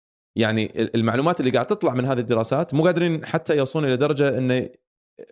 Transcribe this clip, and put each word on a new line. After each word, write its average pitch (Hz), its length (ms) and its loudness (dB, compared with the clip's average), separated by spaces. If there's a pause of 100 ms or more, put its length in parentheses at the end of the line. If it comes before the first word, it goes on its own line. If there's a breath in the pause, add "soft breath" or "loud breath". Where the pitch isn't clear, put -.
(400)
يعني 110 440 0
ال-، 113 140 -2
المعلومات 123 440 0
اللي 127 100 2
قاعد 117 160 2
تطلع 175 280 0
من 127 100 0
هذه 131 160 0
الدراسات 120 540 -2
مو 156 100 2
قادرين 170 420 0
حتى 160 300 -2
يوصلون 147 280 0
إلى 131 120 2
درجة 139 420 2
إن 127 300 0 (640)